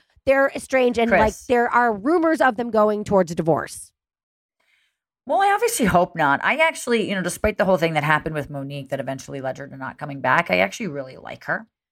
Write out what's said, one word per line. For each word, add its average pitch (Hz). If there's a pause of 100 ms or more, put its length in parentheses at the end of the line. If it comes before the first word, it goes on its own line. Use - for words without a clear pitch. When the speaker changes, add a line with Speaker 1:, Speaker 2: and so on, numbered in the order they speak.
(260)
Speaker 1:
they're 277
estranged, 247
and, 233
like, 196
Speaker 2:
Chris. 220
Speaker 1:
there 240
are 240
rumors 320
of 262
them 240
going 208
towards 185
a 170
divorce. 156 (1300)
Speaker 2:
Well, 311
I 392
obviously 415
hope 180
not. 147
I 220
actually, 269
you 196
know, 190
despite 208
the 208
whole 185
thing 165
that 147
happened 156
with 147
Monique 139
that 135
eventually 135
led 131
her 139
to 135
not 131
coming 143
back, 127
I 180
actually 196
really 135
like -
her. 196 (260)